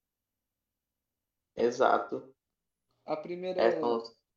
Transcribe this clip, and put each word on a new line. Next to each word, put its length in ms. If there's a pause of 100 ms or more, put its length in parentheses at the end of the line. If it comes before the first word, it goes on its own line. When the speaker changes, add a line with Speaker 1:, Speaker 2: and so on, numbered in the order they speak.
(1600)
Speaker 1:
Exato. 800 (720)
Speaker 2:
A 100
primeira 440
Speaker 1:
É, 60
Speaker 2:
é 140
Speaker 1:
são 180
os, 180 (200)